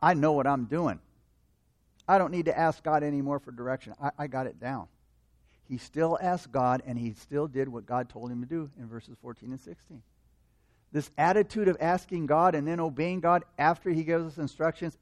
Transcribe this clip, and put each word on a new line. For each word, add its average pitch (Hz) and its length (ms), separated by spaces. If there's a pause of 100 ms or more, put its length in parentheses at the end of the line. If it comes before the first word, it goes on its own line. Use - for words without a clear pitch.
I 175 120
know 151 180
what 135 140
I'm 135 200
doing. 139 340 (1040)
I 190 120
don't 175 120
need 175 140
to 165 120
ask 160 280
God 151 180
anymore 143 380
for 127 100
direction. 123 500
I, 139 160
I 147 120
got 131 180
it - 140
down." 123 260 (800)
He 127 120
still 165 420
asked 180 320
God, 127 320
and 123 140
he 117 160
still 143 340
did 135 220
what 117 160
God 123 240
told 120 200
him 123 120
to 123 40
do 156 320
in 120 80
verses 113 360
fourteen 120 280
and 131 100
sixteen. 165 420 (880)
This 147 240
attitude 196 520
of 180 120
asking 170 460
God 165 280
and 147 140
then 170 100
obeying 165 420
God 170 240 (140)
after 160 320
he 160 140
gives 165 220
us 160 120
instructions, 160 640